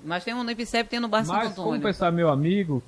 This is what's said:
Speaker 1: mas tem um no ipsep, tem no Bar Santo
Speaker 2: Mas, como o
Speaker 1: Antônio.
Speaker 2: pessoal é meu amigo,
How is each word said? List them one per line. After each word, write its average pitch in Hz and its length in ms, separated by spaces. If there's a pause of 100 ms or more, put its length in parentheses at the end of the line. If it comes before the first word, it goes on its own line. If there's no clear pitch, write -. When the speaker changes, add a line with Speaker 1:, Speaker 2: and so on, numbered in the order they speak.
Speaker 1:
mas 175 180
tem 226 100
um 247 120
no 233 80
ipsep, 233 360
tem 240 120
no 233 80
Bar 214 160
Santo 165 120
Speaker 2:
Mas, 220 200
como 185 100
o 220 60
Speaker 1:
Antônio. - 100
Speaker 2:
pessoal 185 300
é - 20
meu 170 160
amigo, 156 580